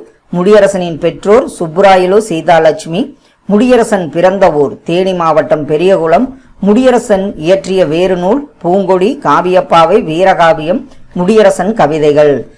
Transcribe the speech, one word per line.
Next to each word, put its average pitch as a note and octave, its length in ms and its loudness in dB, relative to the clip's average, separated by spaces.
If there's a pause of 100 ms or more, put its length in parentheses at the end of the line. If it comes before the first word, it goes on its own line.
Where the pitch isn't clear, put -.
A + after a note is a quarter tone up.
(360)
முடியரசனின் F#3+ 640 2
பெற்றோர் G3 480 0 (120)
சுப்புராயலு F#3 600 2 (100)
சீதாலட்சுமி. D#3+ 760 0 (460)
முடியரசன் G#3+ 600 0
பிறந்த F3+ 420 0
ஊர் C#3+ 300 -2
தேனி F#3 320 -2
மாவட்டம் D#3 520 -2
பெரியகுளம். E3 600 0 (400)
முடியரசன் G#3+ 720 0
இயற்றிய F#3 500 0
வேறு F3+ 300 -2
நூல் G3+ 340 -2 (120)
பூங்கொடி, F#3 560 0
காவியப்பாவை, F3 840 2
வீரகாவியம், E3 760 0 (340)
முடியரசன் G3 580 2
கவிதைகள். D3 760 0 (120)